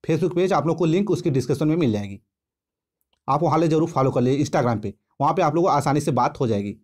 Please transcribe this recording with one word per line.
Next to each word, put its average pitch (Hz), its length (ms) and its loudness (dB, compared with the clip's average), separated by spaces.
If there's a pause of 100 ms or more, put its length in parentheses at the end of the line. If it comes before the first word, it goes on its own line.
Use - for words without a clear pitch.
Facebook 160 320 -2
पेज 185 180 0
आप 147 140 0
लोग 165 100 -2
को 175 80 0
लिंक 180 260 0
उसकी 160 180 -2
डिस्क्रिप्शन 135 380 -2
में 156 80 2
मिल 151 160 0
जाएगी, 101 280 -6 (1080)
आप 147 160 0
वहाँ 160 160 2
ले 170 80 2
ज़रूर 160 240 2
फॉलो 135 200 2
कर 135 100 0
लीजिए 139 240 2
Instagram 120 360 0
पे, 101 120 -8 (280)
वहाँ 151 120 2
पे 185 80 0
आप 151 140 2
लोग 170 80 2
को 190 60 2
आसानी 147 320 0
से 151 100 -2
बात 127 280 0
हो 135 80 0
जाएगी। 101 360 -2